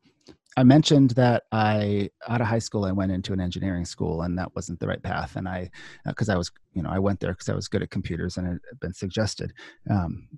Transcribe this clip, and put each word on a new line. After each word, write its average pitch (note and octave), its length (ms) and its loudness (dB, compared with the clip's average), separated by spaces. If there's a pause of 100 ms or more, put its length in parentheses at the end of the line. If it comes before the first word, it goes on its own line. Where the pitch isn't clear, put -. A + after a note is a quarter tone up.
(560)
I C3 80 6
mentioned C#3 480 8
that A#2+ 400 4
I, G#2 580 2 (180)
out A#2 120 0
of A#2 80 0
high A#2 120 0
school, G#2 260 -2
I F#2 80 0
went F#2+ 180 0
into F#2 220 -4
an F#2 80 -2
engineering F2+ 440 -4
school E2 360 -4
and F2 160 -4
that F2+ 180 -8
wasn't F2 240 -8
the G#2 80 -4
right F2 160 -4
path. F2 320 -4
And F#2+ 120 -6
I, F2+ 220 -8 (360)
uh, - 80 -4
'cause A2 160 -2
I F#2+ 80 2
was, F2 140 -4 (220)
you F2 100 -4
know, C#2+ 60 -6
I F2+ 100 -2
went G2 200 0
there F2+ 140 -4
'cause - 160 -8
I G#2 60 -2
was F#2+ 120 -6
good G2 160 -4
at - 60 -8
computers F2 480 -6
and F2+ 100 -4
it F2 220 -6
had B2+ 100 -18
been F2 140 -8
suggested, - 580 -4 (380)
um, F2 480 -2